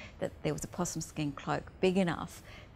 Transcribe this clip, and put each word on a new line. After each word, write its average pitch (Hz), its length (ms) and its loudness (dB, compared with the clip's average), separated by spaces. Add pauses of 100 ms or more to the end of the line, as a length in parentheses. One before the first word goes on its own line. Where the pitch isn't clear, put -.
(180)
that - 140 0 (100)
there 151 120 2
was 151 100 -4
a - 40 -4
possum 170 340 -2
skin 151 300 0
cloak - 380 -2 (100)
big 190 180 6
enough 170 440 2 (340)